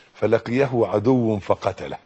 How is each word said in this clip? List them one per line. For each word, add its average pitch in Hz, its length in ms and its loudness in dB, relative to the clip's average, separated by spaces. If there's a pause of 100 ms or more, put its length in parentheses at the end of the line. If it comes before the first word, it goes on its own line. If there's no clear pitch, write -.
(140)
فلقيه 117 600 0
عدو 110 640 2
فقتله 92 680 -4